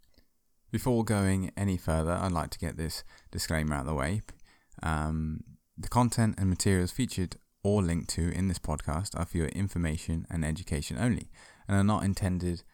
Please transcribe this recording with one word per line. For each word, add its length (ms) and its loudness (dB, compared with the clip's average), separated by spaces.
Before 320 2
going 540 2
any 220 0
further, 340 2
I'd 180 0
like 200 -2
to 80 -10
get 180 -4
this 260 -6
disclaimer 440 0
out 60 0
of 60 -4
the 80 -2
way. 260 0
Um, 600 -2
the 100 -8
content 480 2
and 140 2
materials 400 2
featured 480 -2
or 200 4
linked 280 0
to 180 0
in 200 0
this 100 -2
podcast 600 -4
are 60 0
for 140 -4
your 80 2
information 840 -2
and 160 -2
education 540 -4
only, 320 0
and 80 2
are 80 6
not 220 4
intended 680 0